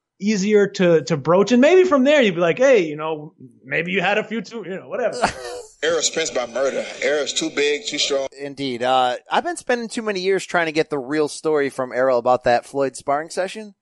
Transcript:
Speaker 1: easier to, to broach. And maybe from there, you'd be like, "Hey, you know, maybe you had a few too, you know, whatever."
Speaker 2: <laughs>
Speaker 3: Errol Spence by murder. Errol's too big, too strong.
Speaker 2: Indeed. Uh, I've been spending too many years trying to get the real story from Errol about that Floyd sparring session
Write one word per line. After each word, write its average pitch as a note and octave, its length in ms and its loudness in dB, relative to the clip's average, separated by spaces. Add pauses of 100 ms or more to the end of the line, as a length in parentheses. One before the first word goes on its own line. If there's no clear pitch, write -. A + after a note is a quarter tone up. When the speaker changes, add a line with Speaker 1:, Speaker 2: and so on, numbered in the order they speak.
(200)
Speaker 1:
easier G3+ 480 2
to, F3 340 2
to D#3+ 140 -2
broach. F3 340 2
And B3 100 6
maybe F4+ 220 6
from C#4+ 220 4
there, D4 180 6
you'd F#3+ 140 2
be F3 40 -2
like, E3 180 2
"Hey, B3 260 6
you D3+ 100 -6
know, D#3 400 -8 (300)
maybe D#3 260 -4
you F#3+ 100 -2
had G3+ 180 0
a A3 40 -2
few A3 180 -8
too, A3 240 -14
you F3+ 120 -10
know, B2+ 120 -16
whatever." A3 300 -4 (340)
Speaker 2:
<laughs> - 300 -12
Speaker 3:
Errol D#3+ 180 0
Spence D#3+ 300 -4
by B2 160 -4
murder. A#2+ 400 -4 (140)
Errol's C#3 320 -2
too D#3+ 180 -4
big, C#3+ 380 -2
too D3 100 -6
strong. C#3 300 -2 (100)
Speaker 2:
Indeed. C3+ 460 -6
Uh, B2+ 320 2 (120)
I've F#3 140 0
been E4+ 140 -6
spending A#3+ 320 -4
too A#3+ 140 -8
many G#3 180 -4
years F#3 260 0
trying E3+ 200 0
to D#3+ 60 -4
get D#3 180 0
the D3 80 -2
real D3 280 -2
story C#3+ 440 -2
from B2+ 220 -6
Errol B2+ 280 2
about B2 240 2
that A#2+ 200 2
Floyd C#3 300 -4
sparring D3 360 -4
session G3 520 -8